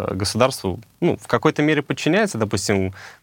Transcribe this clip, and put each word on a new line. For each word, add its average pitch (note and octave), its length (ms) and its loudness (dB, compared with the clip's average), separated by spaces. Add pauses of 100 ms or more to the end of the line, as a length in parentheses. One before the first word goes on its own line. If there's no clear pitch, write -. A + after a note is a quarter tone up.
э, - 60 -4
государству, G#2 640 0 (200)
ну, E3+ 220 2
в - 60 -18
какой-то D3+ 340 2
мере D3+ 220 2
подчиняется, E3+ 560 0
допустим, G2 540 0 (300)